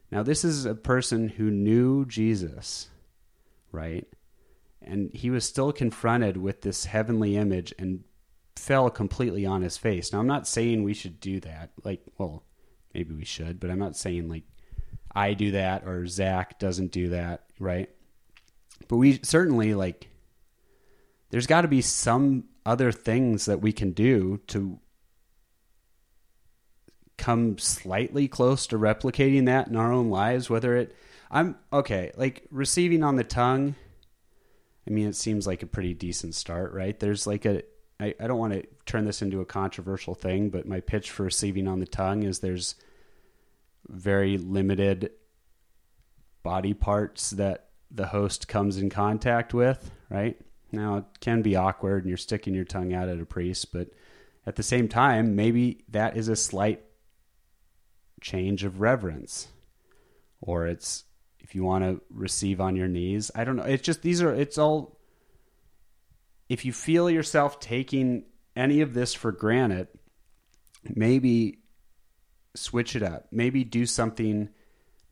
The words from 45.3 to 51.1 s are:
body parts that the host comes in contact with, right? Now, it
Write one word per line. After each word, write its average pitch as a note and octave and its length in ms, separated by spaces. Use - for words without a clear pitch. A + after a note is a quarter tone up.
body F#2 320
parts - 560
that G2 380
the G2+ 180
host G2+ 400
comes G2+ 300
in G2 140
contact A2 640
with, B2 360
right? G2+ 300
Now, G#2+ 260
it G2+ 80